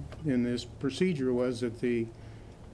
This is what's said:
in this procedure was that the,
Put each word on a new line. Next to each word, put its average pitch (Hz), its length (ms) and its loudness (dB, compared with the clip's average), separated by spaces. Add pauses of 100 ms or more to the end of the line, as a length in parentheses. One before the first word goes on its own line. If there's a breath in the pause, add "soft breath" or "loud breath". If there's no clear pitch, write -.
(260)
in 123 160 4
this 120 240 0
procedure 139 640 2
was 123 280 2
that 117 200 -2
the, 120 260 2 (680 loud breath)